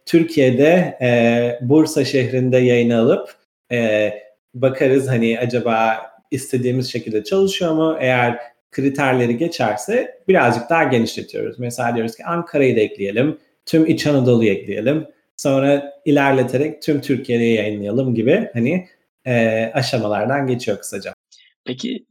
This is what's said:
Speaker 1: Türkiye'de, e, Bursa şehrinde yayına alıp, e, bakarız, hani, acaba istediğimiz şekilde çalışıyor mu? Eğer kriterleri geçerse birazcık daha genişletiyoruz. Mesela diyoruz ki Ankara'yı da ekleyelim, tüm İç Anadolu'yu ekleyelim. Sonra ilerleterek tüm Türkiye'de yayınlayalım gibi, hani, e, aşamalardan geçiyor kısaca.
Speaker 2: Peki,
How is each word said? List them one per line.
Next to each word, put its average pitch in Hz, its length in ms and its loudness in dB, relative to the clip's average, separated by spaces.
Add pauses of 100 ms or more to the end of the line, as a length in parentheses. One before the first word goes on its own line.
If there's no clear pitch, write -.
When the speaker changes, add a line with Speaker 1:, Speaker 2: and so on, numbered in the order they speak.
Speaker 1:
Türkiye'de, 151 920 2
e, 120 600 2
Bursa 147 440 2
şehrinde 127 540 0
yayına 120 420 4
alıp, 147 340 0 (380)
e, 107 380 0 (440)
bakarız, 131 540 2
hani, 117 300 0
acaba 113 600 0 (300)
istediğimiz 127 600 -4
şekilde 107 320 -4
çalışıyor 190 480 0
mu? 160 280 0
Eğer 123 380 0 (320)
kriterleri 131 640 0
geçerse 147 840 -4 (100)
birazcık 120 420 2
daha 160 140 2
genişletiyoruz. 110 760 -4
Mesela 120 360 -6
diyoruz 113 220 -4
ki - 80 -18
Ankara'yı 156 520 0
da 113 40 2
ekleyelim, 107 580 -2 (280)
tüm 160 200 2
İç 160 200 0
Anadolu'yu 123 440 4
ekleyelim. 110 560 -2 (300)
Sonra 139 560 0 (120)
ilerleterek 139 800 0
tüm 143 180 0
Türkiye'de 117 440 -2
yayınlayalım 107 680 0
gibi, 131 380 2
hani, 143 340 -2 (400)
e, 113 380 0 (100)
aşamalardan 120 720 -2
geçiyor 120 320 -4
kısaca. 95 340 -12 (540)
Speaker 2:
Peki, 127 440 -8